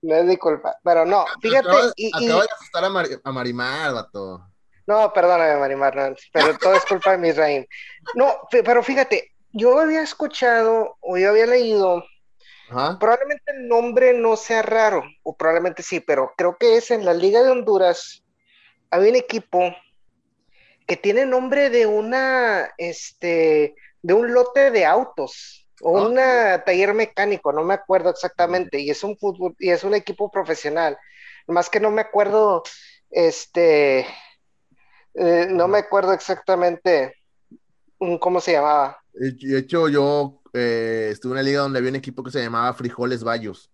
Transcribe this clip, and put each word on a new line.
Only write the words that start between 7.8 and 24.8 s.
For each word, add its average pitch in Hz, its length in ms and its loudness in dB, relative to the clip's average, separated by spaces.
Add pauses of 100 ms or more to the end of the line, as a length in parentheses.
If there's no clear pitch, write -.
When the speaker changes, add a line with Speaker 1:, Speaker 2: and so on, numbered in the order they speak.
Speaker 1:
No, 262 140 2 (240)
fi-, 247 120 4
pero 240 200 2
fíjate, 269 480 -2 (200)
yo 240 280 4
había 320 240 0
escuchado, 233 960 0
o 180 180 -4
yo 190 140 4
había 226 160 4
leído, 208 560 2 (680)
Speaker 2:
Ajá. 143 300 -4
Speaker 1:
probablemente 262 480 0
el 269 200 -10
nombre 240 460 2
no 226 220 2
sea 220 260 -2
raro, 220 420 0 (200)
o 156 120 -10
probablemente 170 460 -2
sí, 170 200 -8
pero 135 360 -2
creo 175 220 0
que 233 180 4
es 233 140 -2
en 220 120 -2
la 175 120 2
Liga 196 260 4
de 262 80 6
Honduras, 196 720 0 (680)
había 190 180 4
un 247 60 2
equipo 196 580 -2 (1120)
que 180 120 -4
tiene 233 280 0
nombre 262 460 0
de 233 160 4
una, 226 880 0
este, 160 960 0 (300)
de 175 100 2
un 240 200 2
lote 247 360 4
de 208 160 2